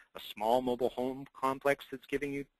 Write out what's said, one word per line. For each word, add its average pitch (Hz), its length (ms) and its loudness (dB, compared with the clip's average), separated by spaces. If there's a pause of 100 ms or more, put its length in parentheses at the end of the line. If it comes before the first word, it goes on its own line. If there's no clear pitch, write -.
(160)
a - 40 -14 (140)
small 113 260 4
mobile 123 300 2
home 131 340 -4 (160)
complex 135 500 2
that's 131 140 -12
giving 139 280 -2
you 139 120 -6 (160)